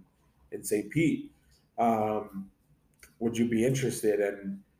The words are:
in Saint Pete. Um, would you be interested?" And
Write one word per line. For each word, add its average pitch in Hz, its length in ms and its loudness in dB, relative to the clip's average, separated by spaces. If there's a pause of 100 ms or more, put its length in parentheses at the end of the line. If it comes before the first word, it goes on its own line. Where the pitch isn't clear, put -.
(520)
in 104 120 -10
Saint 104 260 -2
Pete. - 420 0 (460)
Um, 107 720 0 (720)
would 113 180 -2
you 120 100 2
be 113 160 2
interested?" 120 560 2
And 98 440 -2 (160)